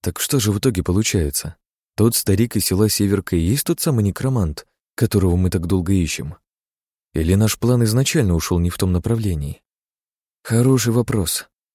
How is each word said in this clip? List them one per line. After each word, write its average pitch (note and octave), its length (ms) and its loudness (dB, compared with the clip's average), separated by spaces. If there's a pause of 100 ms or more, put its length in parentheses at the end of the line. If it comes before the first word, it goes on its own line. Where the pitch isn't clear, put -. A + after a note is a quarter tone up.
Так - 200 -6
что - 180 0
же G#2 140 2
в G2+ 60 -2
итоге G2 240 0
получается? F2 720 -2 (400)
Тот A#2 180 2
старик G#2+ 420 0
из G2 80 0
села G2+ 240 2
Северка G2 480 0
и E2+ 40 2
есть G2+ 260 0
тот E3+ 140 -2
самый A#2+ 240 0
некромант, G2+ 640 -2 (280)
которого F#2+ 420 2
мы F#2 140 2
так E2+ 160 -2
долго F#2 260 0
ищем? D#2+ 440 -2 (800)
Или D#2+ 200 2
наш G#2 240 2
план A#2+ 260 2
изначально A#2 500 2
ушёл E2+ 260 0
не F2 100 0
в - 80 -10
том F#2 140 0
направлении? F2+ 680 -4 (840)
Хороший A#2+ 480 2
вопрос. A2 560 -2 (260)